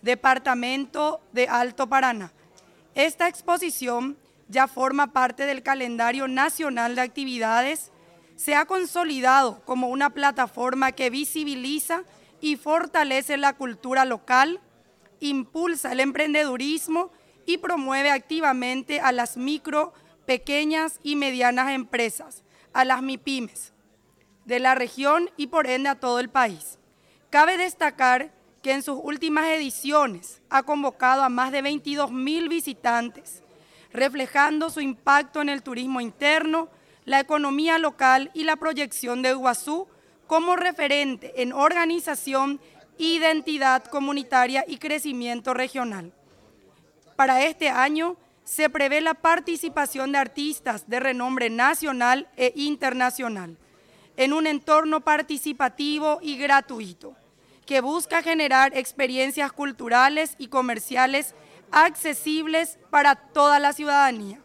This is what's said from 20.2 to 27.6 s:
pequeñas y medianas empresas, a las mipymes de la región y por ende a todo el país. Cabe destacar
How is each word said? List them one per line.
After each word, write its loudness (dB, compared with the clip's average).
pequeñas -2
y -4
medianas 0
empresas, -6
a 6
las -4
mipymes -8
de -2
la 4
región 0
y -4
por 0
ende 0
a 0
todo -2
el -4
país. -2
Cabe 6
destacar 2